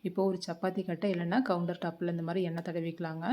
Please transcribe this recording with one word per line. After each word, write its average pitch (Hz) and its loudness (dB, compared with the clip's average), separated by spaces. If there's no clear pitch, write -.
இப்போ 185 0
ஒரு 185 0
சப்பாத்தி 185 -2
கட்டை 190 0
இல்லைன்னா 170 2
கவுண்டர் 175 0
டாப்பில் 170 -2
இந்த 165 -2
மாதிரி 175 0
எண்ணெய் 170 -4
தடவிக்கலாங்க. 165 -4